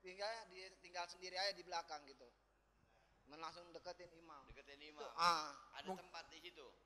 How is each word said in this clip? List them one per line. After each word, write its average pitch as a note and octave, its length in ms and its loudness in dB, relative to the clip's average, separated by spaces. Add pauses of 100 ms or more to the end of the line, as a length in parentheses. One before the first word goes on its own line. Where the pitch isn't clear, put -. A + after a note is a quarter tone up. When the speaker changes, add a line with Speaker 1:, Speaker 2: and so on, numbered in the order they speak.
Speaker 1:
tinggal, F#3+ 300 0 (180)
dia F#3 220 -10 (100)
tinggal F3 240 0
sendiri F3+ 320 -6
aja G3 160 6
di F3 80 -6
belakang E3 480 0
gitu. C3 160 -14 (1040)
Men-, D#3 120 -6
langsung E3 320 -4
deketin F3 400 -8
imam. D#3+ 300 -14 (100)
Speaker 2:
Deketin C#3+ 280 -12
imam. D3+ 200 -10
Speaker 1:
Itu, C3+ 60 -2 (100)
ah. D#3+ 320 10 (320)
Speaker 2:
Ada C#3+ 80 -4
Speaker 3:
Mung- F#3 100 0
Speaker 2:
tempat E3+ 300 -8
di D#3+ 120 -10
situ. D#3 240 -10 (200)